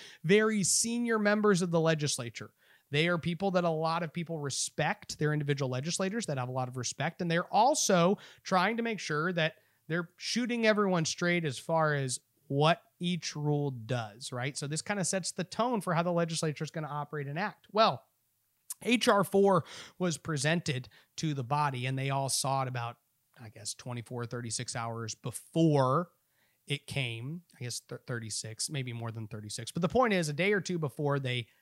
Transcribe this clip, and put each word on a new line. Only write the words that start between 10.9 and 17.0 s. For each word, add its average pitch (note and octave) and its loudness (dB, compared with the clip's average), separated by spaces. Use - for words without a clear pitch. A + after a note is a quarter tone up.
straight F3 0
as C#3 -4
far D#3+ 2
as C3+ -2
what D3+ 4
each F3 -4
rule D3 0
does, A#2 -6
right? C3 -6
So E3 -6
this D#3 -4
kind G#3 -2
of F3+ 0
sets F#3+ -2
the F3+ -4
tone A3+ 0
for F3 0
how E3+ 2
the F3 0
legislature E3 0
is D3 -6
gonna D#3 -8
operate D3 -6